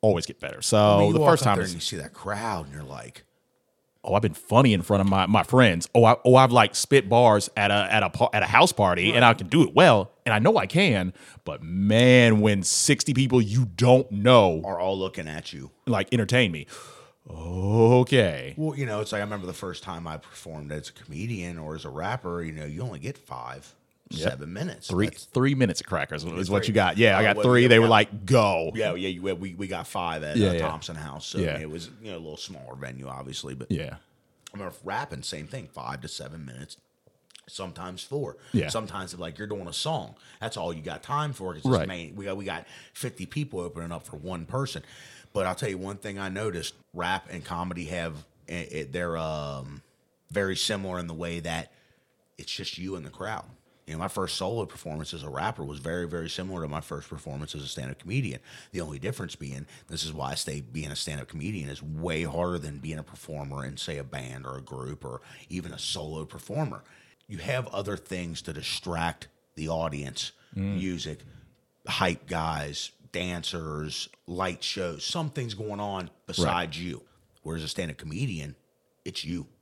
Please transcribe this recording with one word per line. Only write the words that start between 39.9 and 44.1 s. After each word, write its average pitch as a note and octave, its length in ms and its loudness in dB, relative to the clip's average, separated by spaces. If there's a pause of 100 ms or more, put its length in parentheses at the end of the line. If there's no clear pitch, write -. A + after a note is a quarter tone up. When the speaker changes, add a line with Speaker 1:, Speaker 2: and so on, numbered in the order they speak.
Speaker 2:
That's A2 160 -10
all F2 160 -6
you D#2+ 80 -12
got D#2 220 -12
time D3 280 -4
for, F#2 220 -10
'cause D2+ 100 -16
Speaker 1:
Right. B2 160 2
Speaker 2:
this D#2 80 -2
main, F2 300 -10
we G2 80 -12
got, G2 100 -8
we G2+ 80 -12
got F#2 240 -10 (260)
fifty A2 320 -10
people C3 360 -8
opening E2+ 320 -10
up E2 120 -12
for - 120 -18